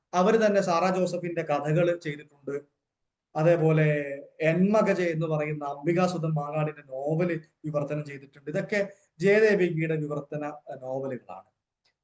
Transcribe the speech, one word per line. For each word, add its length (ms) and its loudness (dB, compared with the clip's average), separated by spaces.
അവർ 220 4
തന്നെ 240 4
സാറാ 360 2
ജോസഫിന്റെ 460 -2
കഥകൾ 560 0
ചെയ്തിട്ടുണ്ട്. 640 -10
അതേപോലെ 840 2
എന്മകജ 600 2
എന്ന് 260 0
പറയുന്ന 380 -2
അംബികാസുധൻ 640 0
മാങ്ങാടിന്റെ 540 -4
നോവൽ 580 -2
വിവർത്തനം 400 -4
ചെയ്തിട്ടുണ്ട്. 460 -16
ഇതൊക്കെ 420 -2
ജയദേവികയുടെ 760 4
വിവർത്തന, 480 -6
അഹ്, 380 -12
നോവലുകളാണ്. 600 -8